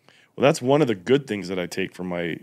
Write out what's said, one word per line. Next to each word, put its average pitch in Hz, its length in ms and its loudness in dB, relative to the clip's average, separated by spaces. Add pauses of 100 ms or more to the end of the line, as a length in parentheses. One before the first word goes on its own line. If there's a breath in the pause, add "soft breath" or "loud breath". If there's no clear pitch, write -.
(340 soft breath)
Well, - 100 -8
that's 147 180 2
one 139 180 4
of 147 80 2
the 113 60 0
good 123 320 0
things 101 220 -6
that 92 100 -6
I 87 80 -4
take 90 280 -8
from 90 140 -10
my, 87 340 -6